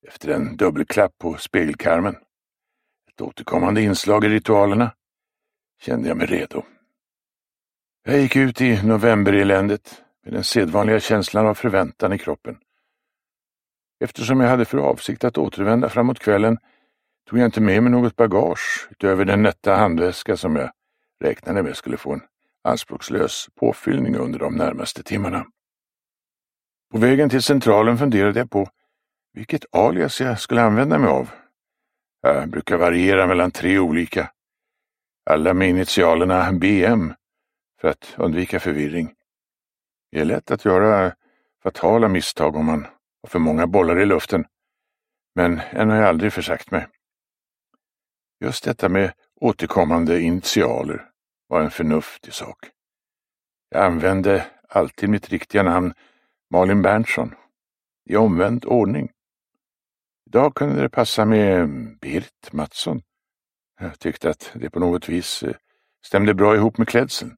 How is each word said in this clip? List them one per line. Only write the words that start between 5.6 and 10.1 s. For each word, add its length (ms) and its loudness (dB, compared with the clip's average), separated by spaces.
kände 260 -6
jag 100 -4
mig 100 -4
redo. 360 -4
Jag 160 2
gick 160 2
ut 260 2
i 220 2
novembereländet 1200 2